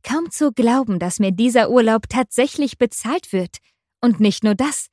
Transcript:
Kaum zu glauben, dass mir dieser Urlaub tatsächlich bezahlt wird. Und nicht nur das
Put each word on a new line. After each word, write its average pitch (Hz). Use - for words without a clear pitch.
Kaum 320
zu 294
glauben, 233
dass 175
mir 190
dieser 226
Urlaub 226
tatsächlich 254
bezahlt 247
wird. 180
Und 233
nicht 208
nur 214
das 285